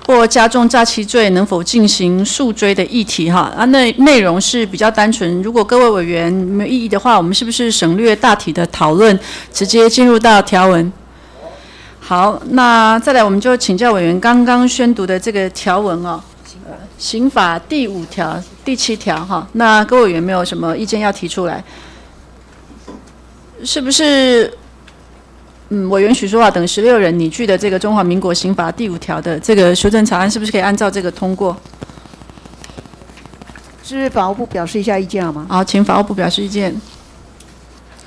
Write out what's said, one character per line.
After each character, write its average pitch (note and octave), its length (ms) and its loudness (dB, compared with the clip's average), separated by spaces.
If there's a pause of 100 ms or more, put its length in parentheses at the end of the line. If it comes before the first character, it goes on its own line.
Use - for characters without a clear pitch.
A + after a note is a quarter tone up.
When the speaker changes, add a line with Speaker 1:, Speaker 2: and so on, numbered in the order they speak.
Speaker 1:
或 A#3 200 4
加 A3+ 220 4
重 A#3 180 2
诈 A#3 160 2
欺 A#3 220 -2
罪 G#3+ 260 2
能 F#3 140 2
否 F#3 180 -2
进 G#3+ 240 2
行 F#3 380 0
诉 B3 260 -2
追 G3+ 240 0
的 F#3+ 120 0
议 A3+ 180 -2
题 E3+ 260 -4
哈。 F3 240 0
啊， A3+ 120 -2
那 B3+ 320 4
内 C4+ 240 6
容 F3+ 180 2
是 A#3 240 -2
比 F#3+ 140 -6
较 G#3+ 120 2
单 A3 220 2
纯， F3+ 300 -2
如 A3 100 -6
果 A#3 100 2
各 B3 160 2
位 A#3+ 120 6
委 F#3+ 160 0
员 E3+ 260 -2
没 F#3+ 320 -2
有 - 60 -4
异 B3 160 -2
议 - 20 -8
的 G3 100 -2
话， A3+ 200 2
我 F3 40 2
们 F3 120 -2
是 A#3+ 100 -2
不 A#3 60 -4
是 A#3 200 -2
省 F3 280 0
略 A3 180 2
大 A3 180 2
体 F#3 160 -4
的 E3+ 180 -2
讨 D#3 260 0
论， G3 260 4 (320)
直 G3+ 140 -4
接 A3+ 240 4
进 B3 160 4
入 A#3 120 4
到 A3 220 6
条 F#3+ 280 2
文？ F3 220 2 (1120)
好， F#3+ 480 0
那 A#3 500 4
再 C4 140 0
来 B3 100 4
我 G#3 60 2
们 G3 100 0
就 B3 160 2
请 G#3+ 220 0
教 A#3 160 2
委 F#3+ 100 0
员 E3+ 160 0
刚 A#3+ 240 4
刚 B3 240 2
宣 A#3+ 260 0
读 G3+ 140 -4
的 F#3 140 -2
这 A#3 100 -6
个 G3 200 -2
条 F#3 280 -2
文 F3 260 -4
哦， E3+ 160 -8 (800)
刑 B3 320 -2
法 F3+ 260 0
第 C4 300 -4
五 F#3+ 200 -8
条、 E3 360 -6 (220)
第 C4 100 -4
七 A3+ 220 -4
条 E3 280 -4
哈。 F#3 280 -6
那 A3 320 2
各 B3 140 2
位 B3 80 6
委 F3+ 60 0
员 E3 80 -2
没 F#3 120 -2
有 F3+ 120 -2
什 F3+ 140 -8
么 E3 180 -4
意 A3 80 -6
见 G#3+ 140 -4
要 G#3 140 -2
提 F3+ 160 -10
出 F3+ 180 -6
来？ E3+ 160 -8 (2000)
是 D4 160 -6
不 B3+ 80 -6
是， C4+ 640 2 (1160)
嗯， G3 200 -4
委 G3 140 0
员 G#3+ 100 2
许 A3+ 140 0
淑 G3+ 100 -2
华 A3+ 140 4
等 F3 160 -2
十 G3+ 160 -4
六 A#3+ 160 4
人 F3 180 2
拟 D#3+ 140 -2
具 A#3 160 -6
的 F#3+ 100 2
这 G3 140 -4
个 F#3+ 80 0
中 G#3 160 -2
华 G#3 80 2
民 F3 160 0
国 F3+ 160 -2
刑 F#3 180 -2
法 E3+ 200 -4
第 A#3 160 -6
五 E3+ 100 -8
条 D#3+ 240 -8
的 D#3+ 160 -6
这 G#3+ 160 0
个 F3+ 180 4
修 F3+ 160 0
正 G#3+ 160 2
草 F#3+ 140 0
案， F#3+ 100 0
是 G#3+ 80 -2
不 G#3+ 80 -6
是 G#3+ 60 -6
可 G#3+ 80 -2
以 - 20 0
按 G3+ 160 0
照 G#3 140 -2
这 G3 100 -6
个 F3+ 80 -4
通 F#3 280 -6
过？ F#3+ 200 -4 (2250)
Speaker 2:
是 C4+ 260 -6
法 F#3+ 180 0
务 G3 60 -4
部 A#3 120 -8
表 F3 200 -6
示 G#3 140 -6
一 - 20 -2
下 G3 160 -2
意 F#3+ 80 -4
见 F#3 180 -6
好 D#3+ 60 -4
吗？ D3+ 180 -10
Speaker 1:
好， F#3 140 0
请 G3 220 0
法 G3+ 160 0
务 - 20 2
部 G#3 100 -6
表 F#3 160 -2
示 G3 140 -4
意 G3+ 60 -6
见。 G3 260 -4 (1300)